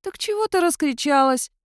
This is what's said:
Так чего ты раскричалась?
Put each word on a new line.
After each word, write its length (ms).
Так 180
чего 300
ты 120
раскричалась? 880